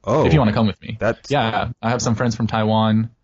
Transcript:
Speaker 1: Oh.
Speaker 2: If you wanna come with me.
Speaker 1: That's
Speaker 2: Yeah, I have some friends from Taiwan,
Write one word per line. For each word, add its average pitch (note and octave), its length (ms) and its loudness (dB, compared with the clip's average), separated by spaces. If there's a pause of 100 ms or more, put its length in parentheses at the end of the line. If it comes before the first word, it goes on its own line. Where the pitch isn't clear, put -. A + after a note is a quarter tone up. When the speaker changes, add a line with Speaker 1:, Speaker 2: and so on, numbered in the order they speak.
Speaker 1:
Oh. C#3 220 2
Speaker 2:
If C3 80 2
you D3+ 60 6
wanna G#2+ 140 2
come A2+ 140 2
with F#2+ 140 -4
me. - 180 -10
Speaker 1:
That's A2+ 320 -4
Speaker 2:
Yeah, A2+ 380 -2 (120)
I A2+ 80 -4
have A#2+ 140 -2
some A#2+ 120 0
friends A#2 200 -2
from A#2 120 -4
Taiwan, A2 640 0 (140)